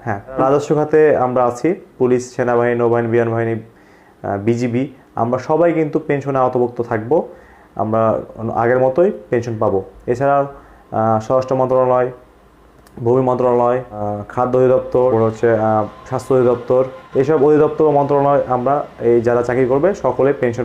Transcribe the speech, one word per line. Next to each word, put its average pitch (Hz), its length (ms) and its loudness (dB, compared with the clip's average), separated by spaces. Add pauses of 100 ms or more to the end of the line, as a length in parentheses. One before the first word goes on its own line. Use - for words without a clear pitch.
হ্যাঁ, 104 160 -6 (180)
রাজস্ব 143 360 0
খাতে 151 420 2
আমরা 127 280 0
আছি, 123 300 -2 (240)
পুলিশ, 123 380 0
সেনাবাহিনী, 120 440 0
নৌবাহিনী, 117 300 0
বিমান 117 200 2
বাহিনী, 113 240 -2
আহ, - 840 -10
বিজিবি, 120 540 -2 (220)
আমরা 117 240 -2
সবাই 160 340 0
কিন্তু 160 260 -2
পেনশনে 139 400 -4
আওতাভুক্ত 123 440 0
থাকবো, 120 460 -2 (480)
আমরা 110 440 0 (340)
আগের 120 240 2
মতোই 131 340 2 (180)
পেনশন 117 280 -4
পাবো। 98 260 -2 (220)
এছাড়া, 139 320 0
আহ, 113 800 -4
স্বরাষ্ট্র 131 360 -2
মন্ত্রণালয়, 127 560 0 (920)
ভূমি 127 180 2
মন্ত্রণালয়, 123 560 0
আহ, 104 500 -8
খাদ্য 123 300 -2
অধিদপ্তর, 127 520 2
তারপর 113 160 2
হচ্ছে, 113 280 0
আহ, 110 320 0 (200)
স্বাস্থ্য 131 280 -2
অধিদপ্তর, 127 500 2 (300)
এইসব 135 300 2
অধিদপ্তর 151 400 2
ও 156 60 4
মন্ত্রণালয় 143 580 2
আমরা, 127 360 -2 (160)
এই 120 200 4
যারা 120 220 0
চাকরি 123 240 0
করবে, 147 280 2
সকলে 135 380 0
পেনশন 120 320 -2